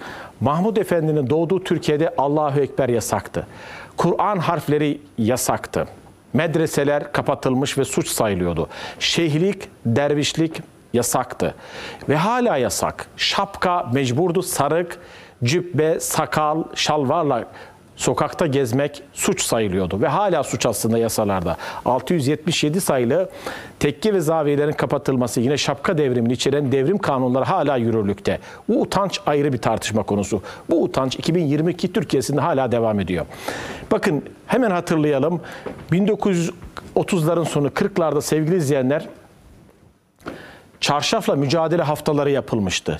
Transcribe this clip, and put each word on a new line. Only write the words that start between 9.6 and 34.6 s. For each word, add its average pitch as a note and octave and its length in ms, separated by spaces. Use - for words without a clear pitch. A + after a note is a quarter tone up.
dervişlik D3 760
yasaktı. A#2+ 600
Ve C#3 60
hala G#3+ 420
yasak. G2 500
Şapka F#3 760
mecburdu, C#3 480
sarık, E3+ 580
cübbe, D#3 560
sakal, D#3 640
şalvarla C#3+ 720
sokakta D3 520
gezmek C#3 560
suç - 280
sayılıyordu. F#2+ 600
Ve D#3 60
hala E3 360
suç - 220
aslında A2+ 320
yasalarda. G2+ 600
Altı B2+ 280
yüz C#3+ 140
yetmiş D3+ 360
yedi D3+ 180
sayılı C#3+ 480
tekke D3 340
ve F#3+ 60
zaviyelerin D3 520
kapatılması, C3+ 720
yine C3 160
şapka D3+ 400
devrimini B2 360
içeren C#3 380
devrim C#3 260
kanunları C3 480
hala D3 320
yürürlükte. G#2+ 600
Bu A#3+ 120
utanç F#3+ 440
ayrı D3 280
bir A#2+ 40
tartışma G#2+ 460
konusu. G2+ 380
Bu E3+ 140
utanç C3 320
iki E3 200
bin F3 100
yirmi D3+ 260
iki F3+ 220
Türkiye'sinde C#3+ 480
hala C3+ 300
devam A2+ 280
ediyor. E2+ 260
Bakın G#3+ 320
hemen A3+ 240